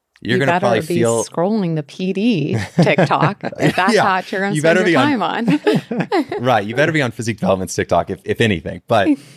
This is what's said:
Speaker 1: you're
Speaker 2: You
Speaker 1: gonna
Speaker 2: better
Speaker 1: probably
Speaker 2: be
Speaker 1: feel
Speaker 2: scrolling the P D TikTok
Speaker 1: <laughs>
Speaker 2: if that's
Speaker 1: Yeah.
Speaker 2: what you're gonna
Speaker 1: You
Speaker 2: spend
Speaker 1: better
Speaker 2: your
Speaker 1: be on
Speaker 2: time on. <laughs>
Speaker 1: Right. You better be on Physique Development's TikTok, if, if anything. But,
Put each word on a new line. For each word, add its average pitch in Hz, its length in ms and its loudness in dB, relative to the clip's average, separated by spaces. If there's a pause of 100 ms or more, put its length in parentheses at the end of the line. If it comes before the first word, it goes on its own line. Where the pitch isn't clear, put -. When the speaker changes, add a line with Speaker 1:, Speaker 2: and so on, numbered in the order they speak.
(220)
Speaker 1:
you're 120 160 -2
Speaker 2:
You - 20 0
Speaker 1:
gonna 139 140 0
Speaker 2:
better 180 100 0
Speaker 1:
probably 117 160 2
Speaker 2:
be - 80 -6
Speaker 1:
feel 117 360 0
Speaker 2:
scrolling 180 520 -2
the 151 80 -4
P 185 300 -6
D 190 440 0 (240)
TikTok 160 600 2
Speaker 1:
<laughs> - 160 -8
Speaker 2:
if - 160 0
that's 190 180 2
Speaker 1:
Yeah. 190 220 2
Speaker 2:
what 185 160 -6
you're 196 100 -4
gonna 196 140 -2
Speaker 1:
You 147 60 -2
Speaker 2:
spend 165 160 4
Speaker 1:
better 185 120 2
Speaker 2:
your 160 100 2
Speaker 1:
be 262 40 2
on 285 160 0
Speaker 2:
time - 20 0
on. 247 1160 -2
<laughs> 123 40 -4
Speaker 1:
Right. 113 220 2
You 110 80 -6
better 151 180 0
be 156 120 0
on 117 80 -2
Physique 113 260 -6
Development's 95 380 -2
TikTok, 90 340 0
if, 92 160 -6
if 104 160 -2
anything. 87 460 -2
But, 107 220 2 (280)